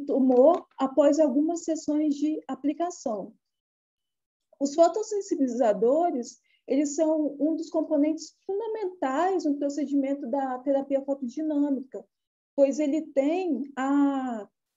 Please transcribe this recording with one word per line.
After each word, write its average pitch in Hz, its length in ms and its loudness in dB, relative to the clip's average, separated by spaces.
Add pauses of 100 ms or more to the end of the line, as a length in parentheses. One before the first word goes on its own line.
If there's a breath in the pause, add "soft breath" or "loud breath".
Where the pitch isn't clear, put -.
tumor 269 600 4 (140)
após 285 400 4
algumas 311 460 2
sessões 302 500 -2
de 302 320 -4
aplicação. 277 880 -6 (1300)
Os 277 140 -2
fotossensibilizadores, 269 1600 2 (300)
eles 285 260 0
são 311 460 0
um 311 160 0
dos - 140 -8
componentes 311 760 -2
fundamentais 381 1000 -2
no 285 120 0
procedimento 285 720 -2
da 262 300 -4
terapia 277 440 0
fotodinâmica, 285 1040 -4 (480)
pois 277 240 4
ele 302 280 0
tem 294 680 -2
a 269 720 0 (300)